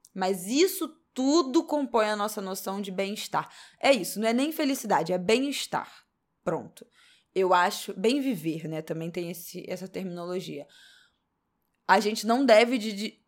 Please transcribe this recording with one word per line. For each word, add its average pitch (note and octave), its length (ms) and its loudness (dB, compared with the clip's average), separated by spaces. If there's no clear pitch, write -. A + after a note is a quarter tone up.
Mas F#3+ 340 -2
isso D#4 400 2
tudo C#4 500 4
compõe B3 440 0
a G#3+ 80 0
nossa G#3 260 -4
noção G3 400 -6
de G3 100 -8
bem-estar. G3 580 -4
É C4+ 120 6
isso, G3 280 0
não A3 80 0
é A#3 60 2
nem C#4 180 2
felicidade, G3+ 640 0
é F#3 40 2
bem-estar. A#3 880 -2
Pronto. C#3 420 -6
Eu F#3 180 4
acho, F#3 400 2
bem A#3 280 2
viver, D#3+ 460 -4
né? D#3 140 -6
Também D#3+ 280 -6
tem E3+ 220 -6
esse, E3+ 360 -12
essa F#3 200 -8
terminologia. F3 800 -8
A G3 120 6
gente G#3+ 260 -2
não B3 200 2
deve A#3+ 320 6
de, G#3+ 160 -6
de G3+ 340 -8